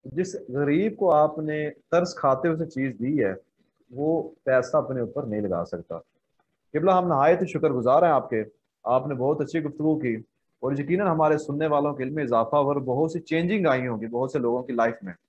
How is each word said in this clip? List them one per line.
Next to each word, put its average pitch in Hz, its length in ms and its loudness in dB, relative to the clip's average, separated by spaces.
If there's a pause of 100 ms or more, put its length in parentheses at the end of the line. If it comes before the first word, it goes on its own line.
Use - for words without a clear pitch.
जिस 156 280 -6 (160)
गरीब 151 460 0
को 185 140 2
आपने 151 600 0
तरस 175 480 -2
खाते 135 300 2
उसे 160 180 -2
चीज़ 131 260 -4
दी 123 240 -2
है, 98 200 2 (560)
वो 151 520 -4
पैसा 131 340 2
अपने 131 220 -2
ऊपर 120 260 -6
नहीं 107 140 -2
लगा 90 240 -2
सकता। 85 340 -10 (760)
किबला, 170 220 4
हम 180 120 2
नहायत 165 360 4
ही 185 40 0
शुक्रगुजार 135 580 4
हैं 160 80 6
आपके, 120 300 0 (440)
आपने 131 280 0
बहुत 139 260 0
अच्छी 160 200 -2
गुफ्तगू 151 360 -2
की 117 280 -4 (380)
और 139 180 -2
यकीनन 180 260 0
हमारे 156 320 2
सुनने 151 280 -4
वालों 143 280 0
के 131 100 -6
इल्म 139 100 -6
में 151 100 -2
इजाफा 117 360 2
और 143 180 0
बहुत 135 340 -2
सी 175 60 -6
चेंजिंग 175 480 -2
आई 127 200 2
होगी 113 200 -6
बहुत 123 260 -4
से 151 60 -2
लोगों 123 240 0
की 127 100 -10
life 117 320 0
में। 90 100 -12 (140)